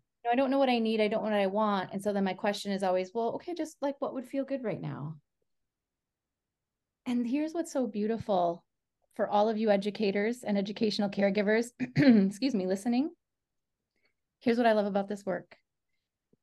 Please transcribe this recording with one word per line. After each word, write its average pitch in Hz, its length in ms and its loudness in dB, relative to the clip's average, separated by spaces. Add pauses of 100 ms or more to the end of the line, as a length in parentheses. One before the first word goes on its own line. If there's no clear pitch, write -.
(260)
You 233 40 -2
know, - 20 2
"I 247 40 4
don't 269 160 2
know 269 60 2
what 269 120 4
I 240 100 2
need. 220 220 0
I 214 60 2
don't 208 160 -2
know 220 60 -4
what 208 100 2
I 196 80 2
want." 202 460 -2
And 196 80 -6
so 208 120 -2
then 196 100 0
my 185 100 -2
question 202 380 -4
is 190 120 -4
always, 185 300 0
"Well, 233 220 -4
okay, 349 180 -8
just, 311 280 -8
like, 277 200 -4
what 240 140 -6
would 262 120 -8
feel 269 180 -4
good 269 180 -6
right 202 180 -4
now?" 151 360 -8 (1900)
And 240 220 -2
here's 302 260 -2
what's 330 180 -4
so 254 160 -2
beautiful 208 760 -2 (520)
for 214 140 -2
all 208 200 4
of 220 80 -2
you 220 120 0
educators 202 760 0
and 202 140 0
educational 202 520 0
caregivers, 202 580 2 (120)
<clears throat> 247 480 6
excuse 247 260 -2
me, 185 140 -2
listening. 240 440 -2 (1300)
Here's 233 160 2
what 240 100 4
I 220 60 6
love 208 120 2
about 196 220 0
this 202 180 -8
work. - 320 -6 (840)